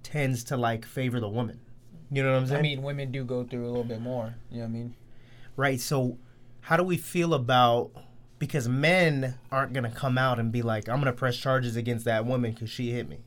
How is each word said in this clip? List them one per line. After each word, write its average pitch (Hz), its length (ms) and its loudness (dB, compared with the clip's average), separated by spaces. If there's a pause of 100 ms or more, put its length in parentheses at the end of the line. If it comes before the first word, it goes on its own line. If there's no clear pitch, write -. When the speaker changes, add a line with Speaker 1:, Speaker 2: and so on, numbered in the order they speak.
Speaker 1:
tends 131 420 -2
to, 139 120 -4
like, 117 280 0
favor 127 360 -2
the 107 80 -4
woman. 113 320 -4 (500)
You 139 120 0
know 135 100 4
what 131 100 6
I'm 131 40 0
saying? 143 120 2
Speaker 2:
I 151 40 4
mean, 143 200 0
women 139 300 -4
do 135 120 -4
go 123 200 -2
through 120 220 -4
a - 20 -4
little 120 160 -2
bit 117 160 -6
more. 117 340 -4 (160)
You 120 80 -8
know 117 60 -6
what 113 40 -6
I 113 40 -4
mean? 120 220 -8 (640)
Speaker 1:
Right. 135 240 2
So 127 380 0 (420)
how 165 160 2
do 180 60 4
we 180 140 2
feel 170 380 0
about, 123 560 6 (480)
because 143 300 -2
men 147 680 4 (160)
aren't 135 240 0
gonna 120 160 -2
come 127 280 -2
out 127 200 2
and 113 140 0
be 120 100 0
like, 110 260 0
"I'm 123 100 0
gonna 135 140 2
press 123 240 0
charges 127 400 0
against 120 300 -2
that 110 200 2
woman 123 280 0
'cause 113 160 -8
she 120 220 -4
hit 117 160 -4
me." 71 180 -12